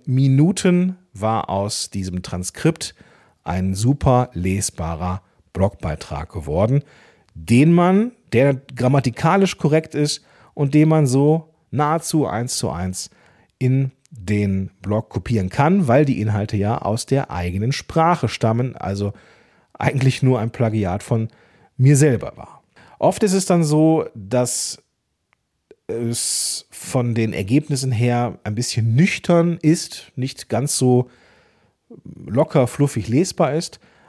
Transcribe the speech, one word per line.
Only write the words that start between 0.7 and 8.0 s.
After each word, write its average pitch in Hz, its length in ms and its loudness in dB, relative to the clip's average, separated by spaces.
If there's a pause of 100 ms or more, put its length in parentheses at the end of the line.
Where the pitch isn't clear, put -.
war 110 380 -2
aus 98 400 -4
diesem 92 320 -6
Transkript - 760 -4 (480)
ein 92 320 -2
super 123 560 2
lesbarer 90 880 -4 (300)
Blogbeitrag 85 800 -4
geworden, 95 500 0 (520)
den 123 400 4
man, 190 400 2 (180)